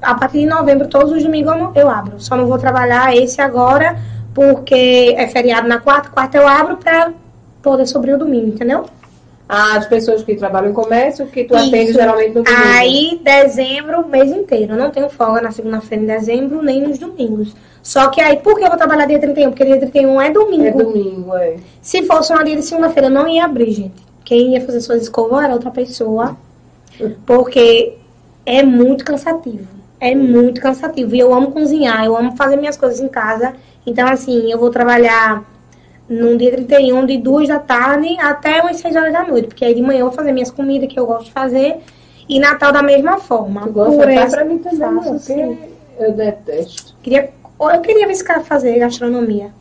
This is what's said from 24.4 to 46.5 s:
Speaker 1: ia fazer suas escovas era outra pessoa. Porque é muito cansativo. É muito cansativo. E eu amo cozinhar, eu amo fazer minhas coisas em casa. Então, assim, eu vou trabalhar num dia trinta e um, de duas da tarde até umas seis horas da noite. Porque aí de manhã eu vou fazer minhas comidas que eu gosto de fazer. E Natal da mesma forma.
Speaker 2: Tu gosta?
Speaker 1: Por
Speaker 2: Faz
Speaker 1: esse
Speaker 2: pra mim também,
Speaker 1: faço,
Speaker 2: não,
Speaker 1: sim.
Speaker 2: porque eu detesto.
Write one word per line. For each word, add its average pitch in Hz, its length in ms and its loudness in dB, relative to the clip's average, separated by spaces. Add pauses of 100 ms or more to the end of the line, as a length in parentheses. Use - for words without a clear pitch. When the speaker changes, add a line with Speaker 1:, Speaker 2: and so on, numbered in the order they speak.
Speaker 1:
ia 254 80 0
fazer 240 180 -6
suas 233 220 -2
escovas 240 420 -2
era 269 80 0
outra 240 180 -6
pessoa. 233 640 -6 (920)
Porque 240 680 4 (520)
é 262 160 2
muito 262 420 4
cansativo. 285 640 -6 (340)
É 254 140 0
muito 247 480 2
cansativo. 262 520 -4
E 247 60 2
eu 247 140 4
amo 269 160 0
cozinhar, 277 560 0
eu 226 100 0
amo 247 200 -4
fazer 277 200 0
minhas 285 200 -4
coisas 247 240 -2
em 269 80 -4
casa. 226 440 -4 (340)
Então, 247 220 -2
assim, 254 420 -2
eu 226 80 -4
vou 240 120 2
trabalhar 233 760 2 (640)
num 233 280 0
dia 240 160 2
trinta 254 280 2
e 254 120 2
um, 262 140 0
de 262 100 -2
duas 269 320 0
da 294 100 0
tarde 285 600 -2
até 302 400 -2
umas 339 160 -2
seis 330 180 -6
horas 320 180 0
da 339 120 -2
noite. 254 240 -2
Porque - 160 -8
aí 240 100 2
de 233 80 -2
manhã 262 180 0
eu 247 60 0
vou 247 80 -4
fazer 302 180 -4
minhas 254 180 -4
comidas 277 420 -4
que - 60 -8
eu 247 80 -2
gosto 226 200 -6
de - 60 -20
fazer. 269 440 -2 (520)
E 269 100 0
Natal 285 340 2
da 285 100 4
mesma 285 360 2
forma. 202 440 -6
Speaker 2:
Tu 220 100 -8
gosta? 214 240 2
Speaker 1:
Por 285 80 6
Speaker 2:
Faz 262 220 4
Speaker 1:
esse 262 100 -2
Speaker 2:
pra 294 80 0
mim 330 140 -4
também, 339 200 -6
Speaker 1:
faço, 302 140 -2 (200)
Speaker 2:
não, - 60 -6
Speaker 1:
sim. - 160 -8 (120)
Speaker 2:
porque 240 220 -10 (300)
eu 220 140 0
detesto. 202 880 -6